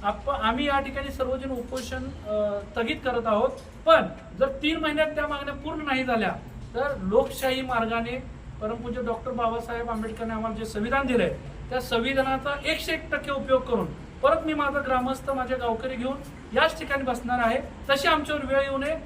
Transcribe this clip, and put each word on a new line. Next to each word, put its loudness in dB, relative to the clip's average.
आप-, 0
आम्ही 2
या 4
ठिकाणी -4
सर्वजण -2
उपोषण, -6
अ, -2
स्थगित -2
करत 0
आहोत. 4
पण 8
जर 4
तीन 0
महिन्यात 2
त्या -2
मागण्या -4
पूर्ण -6
नाही 0
झाल्या, 2
तर 0
लोकशाही 2
मार्गाने -2
परमपूज्य -4
डॉक्टर -4
बाबासाहेब -2
आंबेडकरने -4
आम्हाला -2
जे -4
संविधान 0
दिलंय, 2
त्या 0
संविधानाचा 2
एकशे 0
एक -4
टक्के -2
उपयोग 4
करून 0
परत 6
मी 0
माझा 2
ग्रामस्थ, 0
माझे 0
गावकरी -2
घेऊन -2
याच 4
ठिकाणी -2
बसणार 0
आहे. 4
तशी 6
आमच्यावर 2
वेळ 4
येऊ 0
नये 0